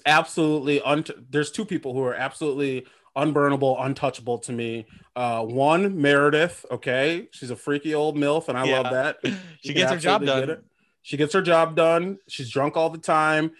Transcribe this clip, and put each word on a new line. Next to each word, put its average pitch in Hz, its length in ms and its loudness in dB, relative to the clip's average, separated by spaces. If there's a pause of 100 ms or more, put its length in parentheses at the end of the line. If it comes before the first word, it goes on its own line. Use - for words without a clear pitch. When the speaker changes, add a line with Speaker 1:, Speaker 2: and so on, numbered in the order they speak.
Speaker 1:
absolutely 151 760 2
unt-, 147 280 -2 (180)
there's 147 220 -2
two 220 140 -6
people 143 280 -6
who 135 100 -2
are 123 120 -2
absolutely 135 680 -4 (300)
unburnable, 143 640 2
untouchable 127 580 -4
to 123 140 -12
me. 117 340 -6 (300)
Uh, 120 260 -2
one, 151 600 0
Meredith. 147 680 4
Okay, 135 600 -2
she's - 180 -12
a 120 60 -8
freaky 147 400 -4
old 147 220 -2
milf, 147 320 0
and 123 80 -2
I 131 80 0
Speaker 2:
Yeah. 135 160 2
Speaker 1:
love 123 100 -2
that. 135 320 0
Speaker 2:
<laughs> 185 380 -6
She 143 80 -10
Speaker 1:
You 151 60 -4
Speaker 2:
gets 180 140 2
Speaker 1:
can 170 80 2
Speaker 2:
her 160 40 -10
job 185 220 2
Speaker 1:
absolutely - 20 -2
Speaker 2:
done. 135 220 0
Speaker 1:
get - 100 -2
it. - 80 -20 (360)
She - 160 -10
gets 147 160 2
her 190 80 2
job 165 360 4
done. 170 400 2 (100)
She's 127 220 -10
drunk 139 260 0
all 160 140 2
the 160 80 -12
time, 156 640 2